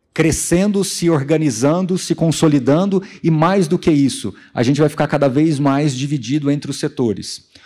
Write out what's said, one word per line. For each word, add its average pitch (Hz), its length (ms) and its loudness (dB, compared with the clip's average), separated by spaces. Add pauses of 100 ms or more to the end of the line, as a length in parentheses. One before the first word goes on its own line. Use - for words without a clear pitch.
(140)
crescendo, 180 680 0
se 175 260 -2
organizando, 156 880 0
se - 160 -4
consolidando 160 880 2 (220)
e, 165 80 2
mais 165 380 2
do 175 100 0
que - 100 0
isso, 139 460 0 (180)
a 123 120 0
gente 143 160 2
vai 151 80 4
ficar - 180 -2
cada 143 220 2
vez 147 320 0
mais 143 360 0
dividido 139 540 -4
entre 147 180 -4
os 135 120 -8
setores. 117 680 -6 (180)